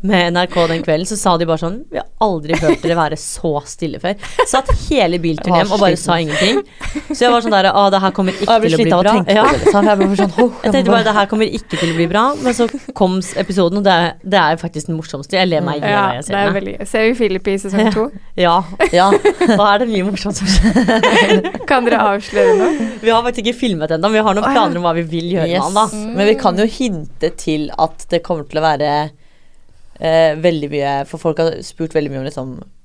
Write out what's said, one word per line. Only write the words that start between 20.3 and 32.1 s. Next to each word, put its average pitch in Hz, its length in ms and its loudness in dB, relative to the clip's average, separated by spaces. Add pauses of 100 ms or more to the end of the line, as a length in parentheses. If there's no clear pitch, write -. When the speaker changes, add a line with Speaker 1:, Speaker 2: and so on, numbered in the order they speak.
Speaker 1:
som 196 100 -4
skjer. 330 1200 2
Speaker 3:
<laughs> - 40 -4
Kan 247 160 2
dere 233 160 2
avsløre 220 560 2
noe? 349 220 2
Speaker 1:
Vi 220 300 -2
har 226 120 2
faktisk 240 220 -4
ikke 240 160 -2
filmet 160 320 -2
ennå, 165 160 0
men 220 80 2
vi 214 80 2
har 196 100 2
noen 214 100 0
Speaker 3:
Å, - 40 0
ja. 277 80 0
Speaker 1:
planer 175 240 2
om - 20 -6
hva 170 140 0
vi 170 80 -2
vil 165 300 -6
gjøre 165 120 0
med 170 60 -2
Speaker 2:
Yes. 175 100 0
Speaker 1:
han 170 120 -4
da. 214 80 4 (100)
Speaker 3:
Mm. - 240 -8
Speaker 2:
Men 202 100 2
vi 214 80 6
kan 254 220 0
jo 208 80 2
hinte 190 720 -4
til 151 300 -4 (120)
at - 300 -2
det 170 160 -2
kommer 156 240 -6
til 156 100 -4
å 156 60 -2
være, 147 460 0 (880)
eh, 160 400 4
veldig 160 320 0
mye, 139 220 -2 (120)
for 165 120 -14
folk 160 200 -2
har 165 140 0 (100)
spurt - 300 -10
veldig 147 180 -2